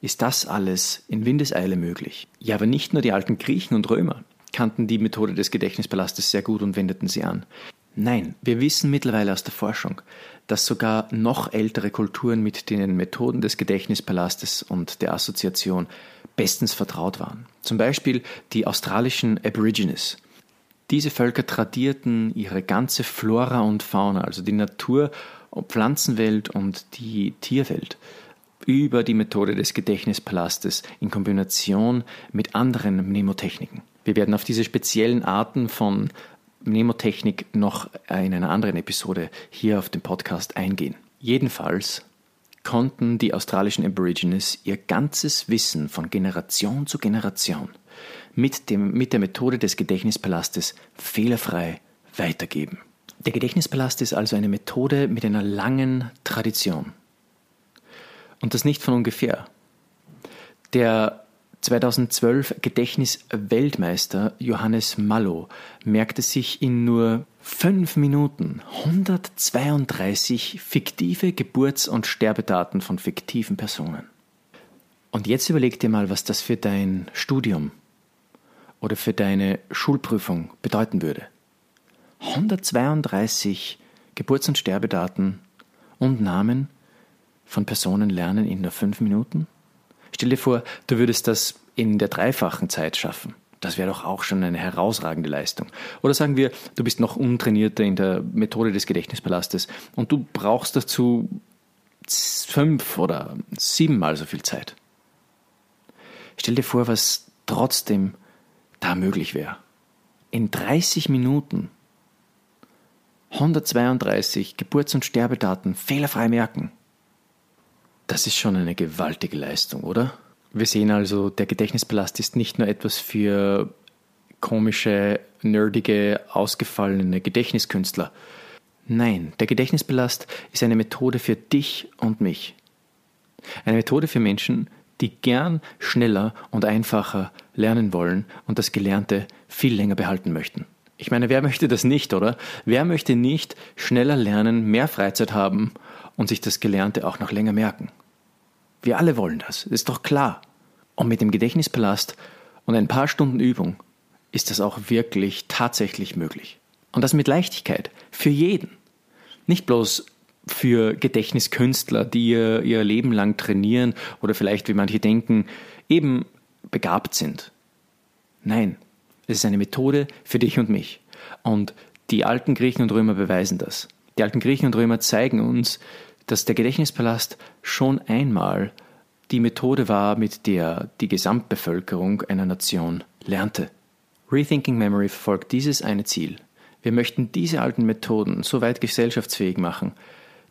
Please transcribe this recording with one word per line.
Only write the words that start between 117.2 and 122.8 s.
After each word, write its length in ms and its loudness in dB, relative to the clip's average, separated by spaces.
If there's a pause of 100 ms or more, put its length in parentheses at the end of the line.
Das 180 0
ist 100 0
schon 200 2
eine 180 0
gewaltige 640 -4
Leistung, 460 -4
oder? 280 0 (400)
Wir 140 0
sehen 240 2
also, 400 2
der 160 -2
Gedächtnispalast 720 -2
ist 160 -4
nicht 220 -2
nur 100 2
etwas 300 -2